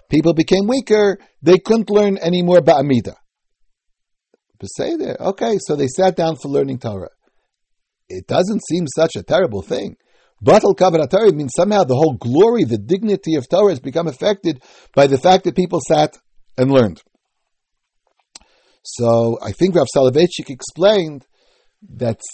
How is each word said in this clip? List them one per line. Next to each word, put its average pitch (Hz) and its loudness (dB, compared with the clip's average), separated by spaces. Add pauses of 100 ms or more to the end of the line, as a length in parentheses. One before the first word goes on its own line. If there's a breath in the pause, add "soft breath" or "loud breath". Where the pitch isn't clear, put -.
people 156 2
became 185 0
weaker, 214 0 (240 soft breath)
they 170 6
couldn't 220 0
learn 202 2
anymore 175 2
Ba'amida. 139 2 (1500)
Beseder, - -8
okay, 202 -4
so 160 -6
they 143 -2
sat 185 0
down 160 -2
for 143 -12
learning 139 -2
Torah. 101 -12 (1000)
It 92 -14
doesn't 185 -2
seem 170 -4
such 160 -2
a 95 -12
terrible 139 -2
thing. - -8 (440)
Batal 185 4
Kavod 165 2
HaTorah 190 2
means 147 -8
somehow 202 2
the 131 0
whole 151 2
glory, 185 2
the 113 -2
dignity 185 -4
of 135 -4
Torah 196 2
has 143 -4
become 151 -6
affected 160 -2 (320 soft breath)
by 143 4
the 135 2
fact 185 4
that 170 -4
people 175 -2
sat 151 0 (400)
and 127 0
learned. 117 2 (1900)
So 117 0
I 107 -10
think 175 0
Rav 151 2
Soloveitchik 143 0
explained 156 -2 (720)
that 117 -6 (140)